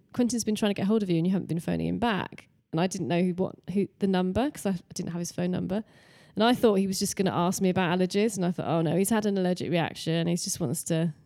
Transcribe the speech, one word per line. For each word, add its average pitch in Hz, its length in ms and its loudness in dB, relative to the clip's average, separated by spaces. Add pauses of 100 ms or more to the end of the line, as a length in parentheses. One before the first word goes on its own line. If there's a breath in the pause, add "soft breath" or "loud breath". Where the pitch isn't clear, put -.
(140)
Quentin's 240 300 0
been 214 100 0
trying 208 160 0
to 202 60 0
get 196 100 -2
hold 220 160 2
of 190 80 -4
you, 170 80 4
and 165 80 2
you 190 80 2
haven't - 140 -2
been 165 120 -2
phoning 165 280 -2
him 180 120 -2
back." - 480 -4 (240)
And 165 100 -2
I 185 40 2
didn't 185 220 -4
know 170 160 2
who, 180 100 2
what, 180 220 -4 (180)
who, 202 140 0 (100)
the 202 100 -2
number, 190 440 0
'cause - 160 -8
I, 196 40 0
I - 220 -6
didn't - 180 -8
have 175 80 -6
his 170 120 -6
phone 180 200 -2
number. 180 320 -2 (520 loud breath)
And 208 80 2
I 247 100 6
thought 220 220 4
he 196 100 2
was 196 140 -4
just 202 160 -2
gonna 190 160 0
ask 175 320 0
me 185 60 4
about 180 280 2
allergies. 202 380 2
And 185 100 0
I 180 60 2
thought, - 160 -4
"Oh 165 160 2
no, 165 120 2
he's 196 140 2
had 214 160 2
an 196 140 0
allergic 180 320 0
reaction. 165 560 0
He 170 80 2
just - 240 -4
wants 160 240 -2
to 165 320 0 (100)